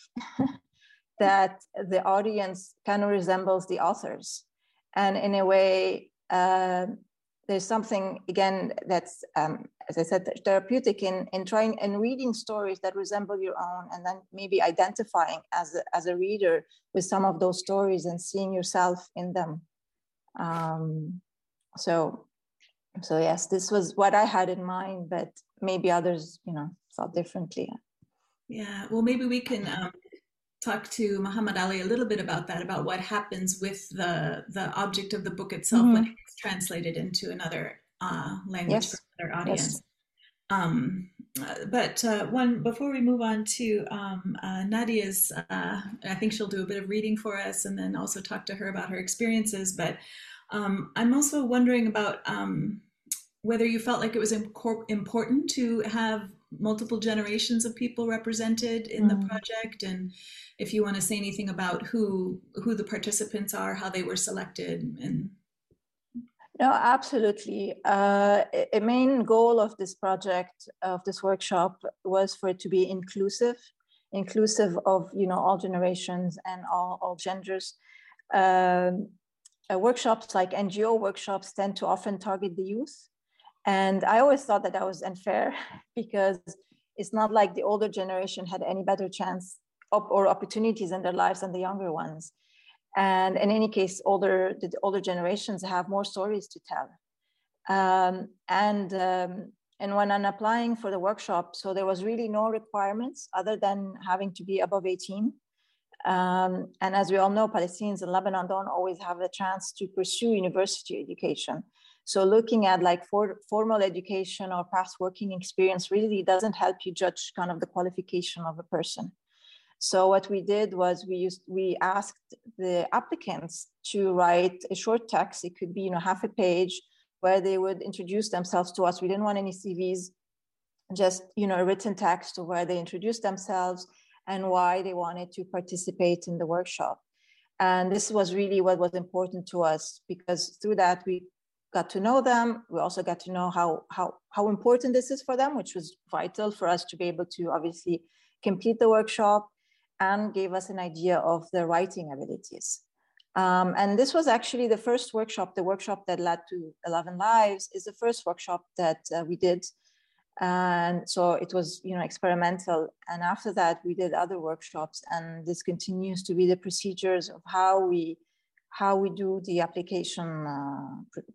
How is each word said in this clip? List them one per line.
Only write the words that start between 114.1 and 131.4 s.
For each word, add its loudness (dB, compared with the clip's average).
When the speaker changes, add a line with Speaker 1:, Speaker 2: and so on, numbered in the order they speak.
Speaker 1:
or -2
past -2
working -4
experience 0
really 2
doesn't 2
help 0
you -6
judge -2
kind -2
of -8
the -2
qualification -4
of -6
a -12
person. -4
So 4
what 6
we 0
did 0
was 2
we -4
used, -4
we -2
asked -2
the 0
applicants -6
to 2
write 4
a -2
short 0
text. 0
It -10
could -6
be, -4
you -2
know, -2
half -2
a -4
page 2
where 4
they 2
would 0
introduce -4
themselves 0
to 0
us. 2
We 0
didn't 0
want 0
any -4
C -10
Vs, -4
just, 2
you 2